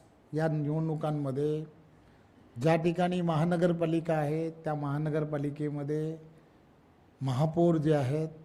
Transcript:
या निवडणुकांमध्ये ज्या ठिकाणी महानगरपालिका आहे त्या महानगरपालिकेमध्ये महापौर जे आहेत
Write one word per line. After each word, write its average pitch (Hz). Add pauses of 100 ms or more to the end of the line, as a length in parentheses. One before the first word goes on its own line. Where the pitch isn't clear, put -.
(340)
या 156
निवडणुकांमध्ये 151 (920)
ज्या 156
ठिकाणी 175
महानगरपालिका 170
आहे 156 (160)
त्या 151
महानगरपालिकेमध्ये 147 (1040)
महापौर 156
जे 156
आहेत 147 (160)